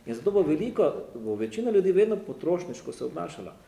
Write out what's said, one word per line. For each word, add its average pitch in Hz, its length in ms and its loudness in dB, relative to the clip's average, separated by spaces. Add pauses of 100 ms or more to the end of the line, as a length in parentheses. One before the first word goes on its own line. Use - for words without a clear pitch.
In 117 80 -6
zato 139 160 0
bo 196 120 6
veliko, 160 480 2 (220)
bo 110 240 -4
večina 113 340 -2
ljudi 190 220 4
vedno 208 260 4
potrošniško 160 760 -4
se - 120 -10
obnašala, 85 500 -8 (140)